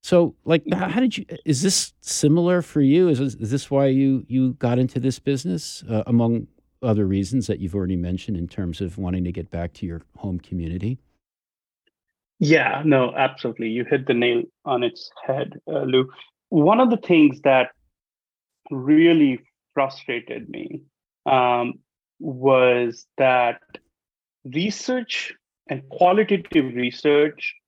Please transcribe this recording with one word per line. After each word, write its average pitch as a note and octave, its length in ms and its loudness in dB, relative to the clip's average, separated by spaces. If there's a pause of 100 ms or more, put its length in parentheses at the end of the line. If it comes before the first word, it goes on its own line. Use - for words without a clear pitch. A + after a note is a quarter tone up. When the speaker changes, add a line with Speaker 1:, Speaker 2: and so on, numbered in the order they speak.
Speaker 1:
So, E3+ 340 4 (100)
like, D#3+ 200 2
h-, - 80 -2
how F#3+ 260 -2
did B3+ 180 0
you, - 80 -10 (200)
is C#3 160 0
this - 400 -2
similar F3 600 2
for - 200 -2
you? D#3+ 280 4
Is B2+ 100 2
this, C3 160 -4
is A2 160 -8
this C#3 180 -4
why C#3 180 2
you, C3+ 400 2
you C3 260 0
got B2 260 0
into B2+ 200 -2
this B2+ 200 -4
business, D3 720 -6
uh, A2 180 -2
among A#2 400 0 (340)
other G#2+ 240 0
reasons G2 420 -2
that G#2 120 -4
you've F#2+ 160 -8
already F#2+ 200 -4
mentioned F2+ 420 -6
in E2 100 -6
terms F2 340 -8
of F2+ 160 -8
wanting F#2 280 -4
to F2 60 -6
get E2 200 -10
back E2+ 220 -8
to - 120 -12
your E2+ 160 -10 (160)
home F#2 220 -8
community? F#2 600 -8 (1400)
Speaker 2:
Yeah, D3 440 2
no, C3+ 320 2
absolutely. B2 540 -4
You A#2 160 -4
hit C3 200 -2
the C3+ 80 0
nail A#2+ 300 0 (220)
on B2 180 -2
its - 260 -8 (160)
head, - 400 -6
uh, D#3 180 -6
Lou. C3 260 0 (400)
One F#3+ 320 4
of B3+ 80 4
the A#3 80 2
things D3+ 440 4
that C3 280 2 (1000)
really D3 680 4 (340)
frustrated B2 760 -6
me, C#3+ 320 -14 (440)
um, B2 540 0 (400)
was B2+ 880 2 (100)
that B2+ 440 2 (840)
research G3+ 920 -6 (360)
and C3+ 180 -8
qualitative F3+ 880 2
research D3 800 0 (120)